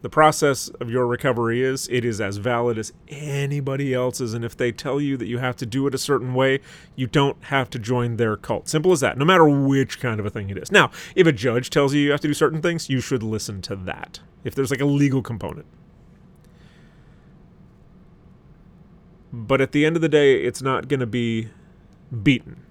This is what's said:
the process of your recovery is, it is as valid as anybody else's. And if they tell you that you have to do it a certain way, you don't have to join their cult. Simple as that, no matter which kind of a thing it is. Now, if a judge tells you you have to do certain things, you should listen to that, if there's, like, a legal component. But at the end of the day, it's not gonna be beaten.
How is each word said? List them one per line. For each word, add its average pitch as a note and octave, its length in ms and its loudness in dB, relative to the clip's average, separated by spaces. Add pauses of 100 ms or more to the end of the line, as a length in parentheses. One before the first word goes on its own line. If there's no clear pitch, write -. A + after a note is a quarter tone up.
the A#2+ 80 -12
process D#3 600 4 (100)
of B2+ 80 -6
your B2 180 0
recovery A#2+ 540 0
is, C3 280 -2
it A#2+ 140 0
is A2+ 160 -2
as G2+ 200 -4
valid A#2+ 400 0
as - 160 -10 (140)
anybody C#3+ 840 -4
else's. B2 400 -2
And A2+ 100 -6
if A#2 140 -8
they B2 160 0
tell C#3 300 -4
you C#3 160 -2
that A2+ 80 -6
you A#2 100 -6
have B2+ 200 -4
to B2+ 100 -8
do C3+ 200 -2
it C3 80 -2
a C3 40 -4
certain B2+ 340 -2
way, C3+ 280 2 (340)
you C3 120 -4
don't C#3 300 2 (100)
have C3+ 240 -2
to B2+ 80 -10
join A#2+ 380 -2
their A2 220 0
cult. - 320 -6
Simple D#3 220 2
as D3+ 80 2
that, A#2+ 180 0
no C#3 80 2
matter F3 200 8
which C#3 540 2
kind A2+ 180 -4
of G2+ 60 -6
a G#2 60 -4
thing G2+ 180 -8
it G2 80 -8
is. - 160 -8
Now, F3 180 6 (240)
if F3 120 6
a D#3+ 60 6
judge A#2+ 360 -2
tells C#3+ 240 2
you D3 80 2
you C#3+ 120 2
have C#3 100 -2
to D#3 60 -2
do D3 40 0
certain D#3 300 0
things, E3+ 260 -2
you C3+ 120 0
should A#2+ 220 -4
listen A2 400 -6
to - 140 -8
that, - 440 -12 (240)
if C3 100 -8
there's, C3 160 -2
like, C3 100 -2
a C#3+ 60 2
legal C#3+ 340 2
component. F#2+ 460 -10 (3750)
But B2 300 0
at C3 120 0
the D3 120 4
end D#3 100 4
of E3 60 2
the D#3+ 80 2
day, C#3+ 340 6
it's A#2+ 200 -4
not C3 260 -2
gonna C3+ 160 0
be A2+ 460 -2 (720)
beaten. - 480 0